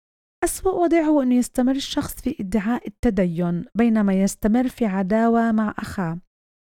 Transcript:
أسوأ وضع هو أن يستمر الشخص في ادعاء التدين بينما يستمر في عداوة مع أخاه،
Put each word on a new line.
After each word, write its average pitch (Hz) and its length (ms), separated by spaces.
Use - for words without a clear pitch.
أسوأ 370 280
وضع 339 300
هو 302 200
أن 254 100
يستمر 247 440
الشخص - 400
في 262 240
ادعاء 214 480
التدين 175 800
بينما 220 380
يستمر 208 540
في - 180
عداوة 220 680
مع 214 260
أخاه، 170 420